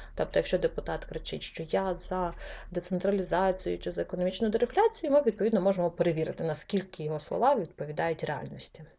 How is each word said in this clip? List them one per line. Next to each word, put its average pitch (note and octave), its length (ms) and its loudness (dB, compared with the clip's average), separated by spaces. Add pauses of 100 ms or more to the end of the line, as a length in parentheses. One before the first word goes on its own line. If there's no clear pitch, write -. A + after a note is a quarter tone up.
(160)
Тобто - 240 0
якщо E3+ 180 2
депутат E3 480 -2
кричить, D#3 380 -8
що - 260 -8
«я F#3+ 260 0
за F3 380 -4 (380)
децентралізацію» F3+ 1080 0
чи F3 120 -4
за E3+ 100 -4
економічну F#3 480 0
дерегуляцію, C#4 600 2
ми, C#4+ 100 8
відповідно, A3 400 4
можемо F3+ 300 2
перевірити, D#3+ 520 0
наскільки D#3+ 600 -2
його D3+ 160 -2
слова A#3+ 360 4
відповідають D#3+ 680 -2
реальності. - 600 -8 (160)